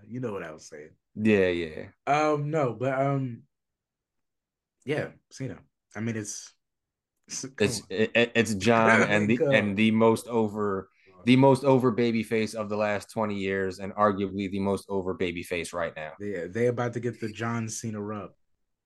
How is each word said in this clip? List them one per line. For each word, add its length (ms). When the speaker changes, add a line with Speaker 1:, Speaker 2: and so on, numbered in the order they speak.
Speaker 1:
You 140
know 120
what 120
I 80
was 160
saying. 220
Speaker 2:
Yeah, 320
yeah. 380
Speaker 1:
Um, 440
no, 280
but, 220
um, 420
yeah, 240
Cena. 280
I 40
mean, 180
it's, 380
it's, 160
come 160
Speaker 2:
It's, 220
Speaker 1:
on. 100
Speaker 2:
it, 240
it, 220
it's 180
John 360
Speaker 1:
<laughs> 0
I 80
mean, 100
Speaker 2:
and 220
the, 80
Speaker 1:
come 120
Speaker 2:
and 200
Speaker 1:
on. 40
Speaker 2:
the 160
most 380
over, 600
the 80
most 300
over 280
babyface 640
of 140
the 80
last 340
twenty 240
years, 460
and 140
arguably 560
the 100
most 280
over 260
babyface 600
right 220
now. 240
Speaker 1:
Yeah, 280
they 200
about 260
to 60
get 200
the 100
John 380
Cena 320
rub. 300